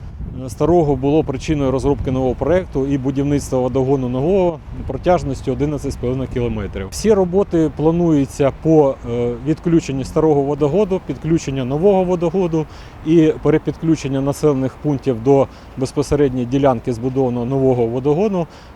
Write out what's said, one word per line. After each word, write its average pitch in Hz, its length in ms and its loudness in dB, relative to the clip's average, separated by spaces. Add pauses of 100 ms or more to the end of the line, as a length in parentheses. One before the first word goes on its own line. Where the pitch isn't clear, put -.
(460)
е, 127 40 -10
старого 151 460 2
було 143 280 2
причиною 135 480 -2
розробки 131 400 0
нового 127 240 0
проєкту 147 520 -2
і 143 100 0
будівництва 135 640 -2
водогону 127 500 0
нового 160 500 0 (280)
протяжністю 139 640 0
одинадцять 135 400 -2
з - 40 -8
половиною 127 380 -4
кілометрів. 107 580 -4
Всі 220 220 0
роботи 180 640 2
плануються 156 760 2 (100)
по, 151 340 4 (160)
е, 120 220 -2 (140)
відключенню 151 560 0
старого 151 380 2
водогоду, 151 640 0
підключення 139 580 -2
нового 185 380 2
водогоду 170 640 0 (400)
і 156 360 4
перепідключення 147 800 0
населених 139 540 0
пунктів 135 480 -2
до 135 240 4 (300)
безпосередньої 131 680 0
ділянки 131 480 0
збудованого 123 520 -2
нового 131 400 2
водогону, 151 600 0 (280)